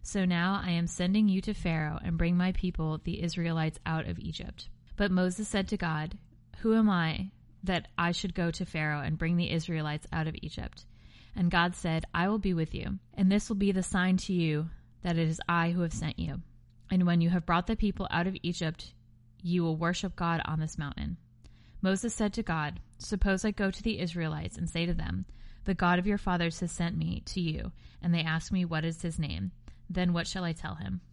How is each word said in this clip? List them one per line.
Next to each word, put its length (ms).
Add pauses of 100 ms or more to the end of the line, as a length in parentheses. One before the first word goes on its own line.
So 220
now 400
I 60
am 160
sending 420
you 140
to 120
Pharaoh 480
and 160
bring 180
my 160
people, 460
the 240
Israelites, 640
out 240
of 100
Egypt. 500 (280)
But 160
Moses 340
said 220
to 80
God, 420 (400)
"Who 160
am 140
I 420 (320)
that 260 (100)
I 120
should 240
go 160
to 140
Pharaoh 380
and 160
bring 180
the 140
Israelites 600
out 160
of 160
Egypt?" 440 (500)
And 140
God 260
said, 380
"I 140
will 100
be 160
with 200
you, 240 (140)
and 180
this 200
will 60
be 160
the 100
sign 340
to 160
you 380 (320)
that 160
it 100
is 180
I 260
who 100
have 100
sent 260
you. 240 (480)
And 160
when 140
you 80
have 180
brought 200
the 100
people 340
out 160
of 160
Egypt, 520 (480)
you 200
will 140
worship 400
God 300
on 140
this 180
mountain." 400 (640)
Moses 320
said 180
to 100
God, 380 (180)
"Suppose 460
I 60
go 200
to 120
the 180
Israelites 560
and 120
say 180
to 80
them, 320 (380)
'The 100
God 240
of 80
your 120
fathers 420
has 120
sent 240
me 300
to 140
you,' 320 (280)
and 140
they 80
ask 280
me, 140
'What 220
is 160
his 160
name?' 340 (400)
Then 200
what 160
shall 160
I 80
tell 240
him?" 240 (120)